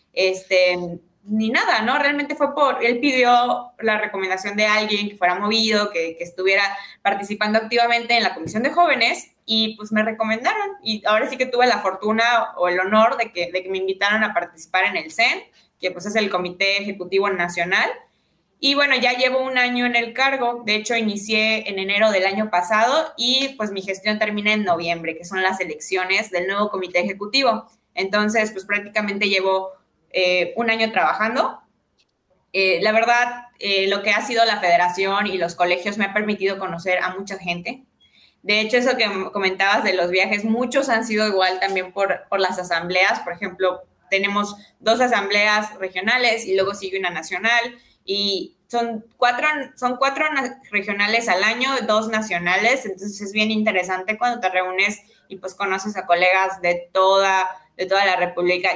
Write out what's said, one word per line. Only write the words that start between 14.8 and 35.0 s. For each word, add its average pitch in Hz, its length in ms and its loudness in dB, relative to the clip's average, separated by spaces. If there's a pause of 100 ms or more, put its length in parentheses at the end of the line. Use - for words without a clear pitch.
en 202 120 -2
el 156 140 -8
cen, 269 320 0 (360)
que, - 120 -4
pues, 175 140 -10
es 208 100 -4
el 208 140 0
Comité 190 520 -2
Ejecutivo 196 480 -2
Nacional. 180 600 -2 (720)
Y, 277 160 2
bueno, 277 200 2
ya 247 180 2
llevo 254 260 2
un 262 180 -2
año 247 280 0
en 240 100 0
el 233 180 -2
cargo. 247 520 0
De 208 100 0
hecho, 214 220 -2
inicié 214 720 0
en 196 100 -4
enero 202 320 2
del 185 140 2
año 208 240 -2
pasado 247 640 2
y, 262 400 0
pues, 214 160 -4
mi 196 100 -6
gestión 202 380 -4
termina 208 320 0
en 214 140 2
noviembre, 165 500 -2
que 165 80 -16
son 185 180 -4
las 190 200 0
elecciones 185 680 -2
del 180 180 -2
nuevo 202 220 0
Comité 180 300 -4
Ejecutivo. 208 680 -2 (260)
Entonces, 214 580 0
pues, 190 140 -10
prácticamente 202 640 -2
llevo, 190 420 0 (400)
eh, 180 460 2
un 226 120 0
año 226 220 0
trabajando. 208 680 0 (880)
Eh, 190 300 2
la 208 100 4
verdad, 240 540 2 (140)
eh, 196 280 0
lo 202 160 0
que 214 60 0
ha 208 160 2
sido 233 180 2
la 214 160 2
federación 185 680 2